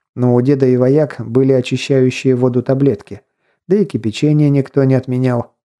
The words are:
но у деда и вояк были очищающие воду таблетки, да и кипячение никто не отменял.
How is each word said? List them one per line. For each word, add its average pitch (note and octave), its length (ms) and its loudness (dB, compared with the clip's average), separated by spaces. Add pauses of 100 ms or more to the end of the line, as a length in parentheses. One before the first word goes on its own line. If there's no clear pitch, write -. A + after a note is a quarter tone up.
(140)
но B2 200 2
у B2 60 4
деда C3+ 260 0
и B2+ 100 2
вояк C#3 420 0
были B2 340 0
очищающие C3 840 0
воду B2 280 0
таблетки, C3 580 -2 (480)
да F#3 80 2
и G#3 80 0
кипячение D3 680 0
никто C#3 340 0
не C3 100 2
отменял. B2+ 580 -2 (280)